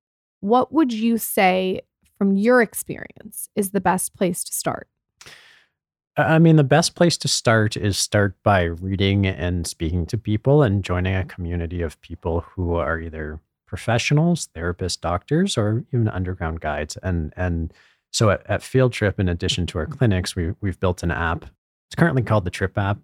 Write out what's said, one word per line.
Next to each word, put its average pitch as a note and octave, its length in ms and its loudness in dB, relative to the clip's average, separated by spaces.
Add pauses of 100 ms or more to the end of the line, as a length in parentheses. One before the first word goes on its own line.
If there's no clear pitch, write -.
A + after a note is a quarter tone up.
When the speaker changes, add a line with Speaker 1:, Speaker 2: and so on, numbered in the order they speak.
(400)
Speaker 1:
what A#3 320 2
would C4 200 2
you A3+ 240 0
say F#3 640 0 (380)
from G3 180 2
your A#3+ 240 4
experience - 960 -8
is F#3+ 140 -2
the G3 100 -2
best F3+ 340 -2
place F3+ 300 -2
to - 80 -16
start? - 360 -8 (1300)
Speaker 2:
I D3+ 200 4
mean, E3 180 8
the D3 80 6
best D3 300 2
place F3 240 4
to C#3 100 -4
start A2 480 2
is G2+ 220 0
start G2+ 440 0
by G2 220 4
reading F#2+ 600 0
and F2+ 400 -2
speaking E2 400 -4
to A2 120 -4
people C3 440 2
and G2+ 220 0
joining F#2 300 -2
a F#2+ 100 -2
community E2+ 580 -6
of D#2+ 200 -8
people E2+ 400 -6
who E2+ 320 -4
are E2 260 -2
either D#2 400 -12 (260)
professionals, D3 880 0
therapists, F2 460 -4
doctors, C#3+ 580 -2
or G#2+ 340 0
even A#2 160 2
underground F2+ 520 -6
guides. D2+ 420 -6
And, E2+ 340 -4
and E2+ 360 -4 (400)
so A2 180 4
at, - 160 0
at G2+ 160 -2
Field B2+ 300 0
Trip, G2 260 -2
in F#2 100 0
addition F2 380 -2
to - 120 -6
our D#2 80 -2
clinics, F#2 500 0
we, F2+ 240 -2
we've F#2+ 180 -4
built F2+ 240 -2
an E2+ 80 0
app. E2 360 -4 (420)
It's - 60 -20
currently D3+ 280 2
called G#2 220 2
the F2+ 60 -6
Trip - 280 -4
app, G2+ 260 -2